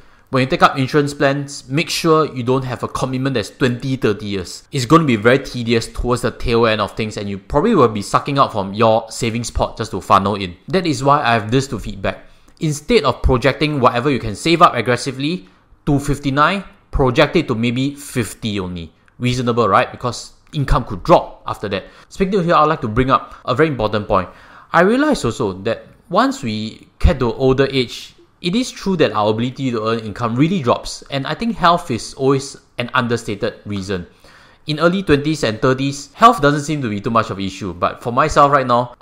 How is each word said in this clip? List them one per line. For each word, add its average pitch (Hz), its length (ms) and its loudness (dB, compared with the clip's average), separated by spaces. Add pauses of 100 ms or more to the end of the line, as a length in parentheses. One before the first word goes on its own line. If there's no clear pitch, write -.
(300)
When 131 120 2
you 131 60 0
take 170 140 -2
up 165 160 4
insurance 143 380 0
plans, 139 520 -2
make 156 220 -2
sure 156 460 2
you 127 80 -6
don't 127 200 0
have 127 200 -6
a 113 40 -4
commitment 131 460 -4
that's 107 160 -4
twenty, 120 460 -2
thirty 107 320 -2
years. 95 440 -8
It's 127 140 -4
gonna 160 200 6
be 127 100 4
very 120 240 4
tedious 117 520 -4
towards 120 300 -4
the 117 80 -2
tail 117 380 0
end 107 140 0
of 95 140 -4
things, 107 220 -6
and 104 100 -6
you 98 120 -6
probably 165 340 0
will 135 140 6
be 104 160 -4
sucking 143 340 -2
out 123 140 2
from 98 240 -4
your 113 340 2
savings 117 400 -6
pot - 280 -4
just 110 140 -6
to 104 100 -6
funnel 101 340 2
in. 92 200 -6 (120)
That 180 180 -2
is 135 180 -2
why 143 200 4
I 117 100 2
have 107 160 0
this 131 200 0
to 107 100 -8
feedback. 98 460 -8 (340)
Instead 165 460 2
of 127 180 0
projecting 131 560 2
whatever 120 320 2
you 123 80 0
can 107 160 -6
save 165 260 0
up 170 140 6
aggressively 127 720 -2 (400)
to 139 120 2
fifty-nine, 147 640 0 (280)
project 139 440 2
it 151 120 2
to 123 80 -2
maybe 123 400 -2
fifty 110 640 -6
only. 90 340 -8 (240)
Reasonable, 120 500 0
right? 107 240 4
Because - 420 -10 (200)
income 143 300 0
could 95 200 -10
drop - 440 4
after 110 220 -6
that. 95 160 -4 (240)
Speaking 196 280 -2
of 175 80 0
here, 170 80 2
I'd 151 120 6
like 156 160 0
to 127 60 -4
bring 123 220 0
up - 240 0 (120)
a 123 100 -2
very 160 140 4
important 107 380 -2
point. 95 220 2 (440)
I 165 80 4
realize 247 440 2
also 110 280 -2 (100)
that 110 240 -6 (220)
once 262 340 0
we 107 440 -8 (120)
get 170 200 4
to 117 140 0
older 131 380 2
age, - 420 -4 (280)
it 175 140 -2
is 247 160 -2
true 190 240 -4
that 143 160 2
our 107 200 2
ability 127 400 -4
to 110 140 -4
earn 113 140 -2
income 110 360 -6
really 165 260 2
drops, - 500 -2
and 139 160 -4
I 156 80 -4
think 233 200 -4
health 175 360 2
is - 220 -6
always 135 420 0 (220)
an 120 160 -6
understated 117 600 -2 (100)
reason. 95 420 -6 (580)
In 151 140 -4
early 180 240 2
twenties 147 400 2
and 110 180 -2
thirties, 135 520 -2
health 233 280 4
doesn't 143 220 2
seem 147 180 -4
to 120 80 -4
be 101 120 -4
too 120 80 -6
much 113 200 0
of 101 80 -8
an 98 60 -6
issue, 95 300 -6
but 87 280 -4
for 123 100 -6
myself 143 400 4
right 139 140 2
now, 123 360 0